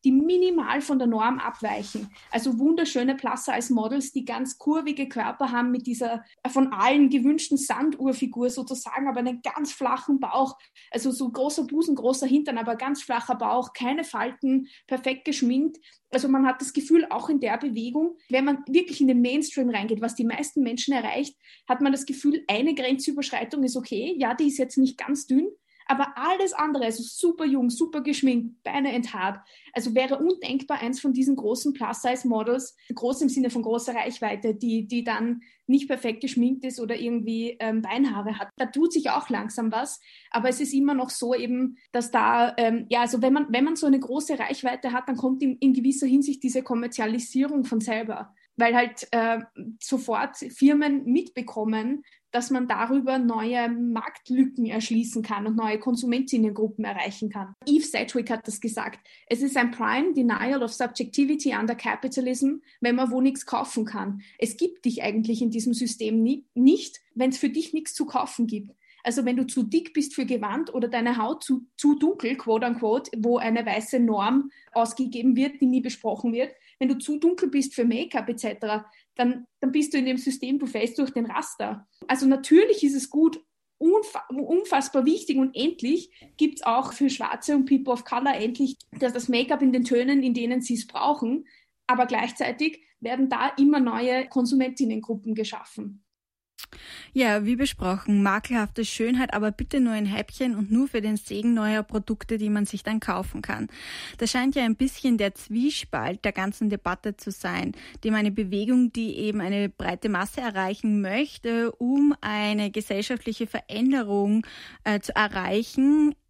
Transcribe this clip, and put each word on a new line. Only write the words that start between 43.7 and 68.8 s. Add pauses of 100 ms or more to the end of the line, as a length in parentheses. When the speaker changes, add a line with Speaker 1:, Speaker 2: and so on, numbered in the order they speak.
Speaker 1:
so
eine
große
Reichweite
hat,
dann
kommt
in,
in
gewisser
Hinsicht
diese
Kommerzialisierung
von
selber. (220)
Weil
halt,
äh, (400)
sofort
Firmen
mitbekommen, (280)
dass
man
darüber
neue
Marktlücken
erschließen
kann
und
neue
Konsumentinnengruppen
erreichen
kann. (120)
Eve
Sedgwick
hat
das
gesagt. (200)
Es
ist
ein
Prime
Denial
of
Subjectivity
under
Capitalism, (240)
wenn
man
wo
nichts
kaufen
kann. (180)
Es
gibt
dich
eigentlich
in
diesem
System
nie,
nicht, (140)
wenn's
für
dich
nichts
zu
kaufen
gibt. (320)